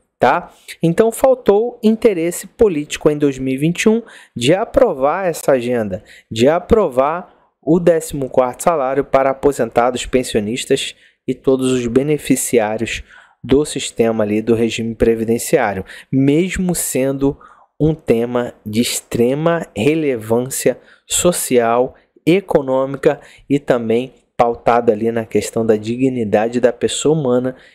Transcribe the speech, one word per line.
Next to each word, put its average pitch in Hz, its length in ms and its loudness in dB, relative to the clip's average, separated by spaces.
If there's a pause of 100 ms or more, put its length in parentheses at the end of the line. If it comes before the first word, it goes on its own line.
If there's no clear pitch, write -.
(180)
tá? 156 340 0 (300)
Então, 170 280 2
faltou 240 720 2
interesse 202 640 0
político 160 640 0
em 151 80 0
dois 143 220 0
mil 131 160 -4
e 131 40 -4
vinte 165 240 -2
e 220 60 2
um 226 140 2 (340)
de 120 160 2
aprovar 185 720 0
essa 156 260 0
agenda, 117 500 -2 (280)
de 113 180 2
aprovar 165 840 0 (340)
o 170 140 4
décimo 160 480 0
quarto 127 340 0
salário 139 440 0
para 135 240 2
aposentados, 123 720 -2
pensionistas 123 920 -2 (320)
e 135 80 0
todos 131 380 0
os 123 140 -2
beneficiários 117 1160 -2 (400)
do 131 220 2
sistema 113 580 -2
ali 107 200 -2
do 117 120 2
regime 113 400 -2
previdenciário, 113 880 0 (300)
mesmo 165 640 0
sendo 139 640 -2 (420)
um 156 140 2
tema 120 600 -2 (100)
de 107 160 -2
extrema 143 840 -2 (100)
relevância 127 1000 -2 (280)
social, 123 880 0 (300)
econômica 139 960 0 (280)
e 139 100 2
também 120 560 0 (220)
pautado 117 540 2
ali 113 220 0
na 113 120 -4
questão 110 400 -2
da 113 120 2
dignidade 117 840 -2
da 117 120 4
pessoa 143 440 -2
humana, 127 400 -2 (180)